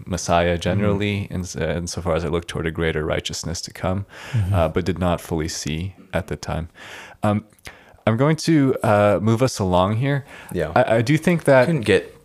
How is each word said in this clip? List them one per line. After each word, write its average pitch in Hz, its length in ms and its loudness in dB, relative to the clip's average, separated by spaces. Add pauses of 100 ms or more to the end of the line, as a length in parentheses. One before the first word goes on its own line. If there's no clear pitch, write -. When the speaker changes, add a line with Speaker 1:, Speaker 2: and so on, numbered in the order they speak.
Speaker 1:
Messiah 87 520 0
generally, 101 720 0
Speaker 2:
Mm-hmm. 90 300 -6
Speaker 1:
in, 78 80 -2
uh, 80 80 -2
insofar 87 380 -4
as 82 100 -2
I - 40 -2
look 82 180 -4
toward - 200 -6
a 82 40 -2
greater 80 340 -2
righteousness 80 560 -6
to - 120 -12
come," 95 320 -4 (260)
Speaker 3:
Mm-hmm. 98 220 0
Speaker 1:
uh, 85 160 4
but 90 160 -2
did 87 140 -2
not 87 220 0
fully 80 260 -4
see 82 480 -6 (180)
at 82 140 -4
the - 80 -6
time. 80 340 -8 (540)
Um, 104 220 0 (600)
I'm 113 120 2
going 151 200 2
to, 143 460 4
uh, 104 380 4
move 113 220 2
us - 160 -2
along 92 380 2
here. 139 280 -2 (280)
Speaker 2:
Yeah. 80 220 -2
Speaker 1:
I, 113 220 4
I 120 40 2
do 135 160 2
think 170 260 0
that 131 220 6
Speaker 2:
Couldn't 165 160 0
get, - 320 2 (120)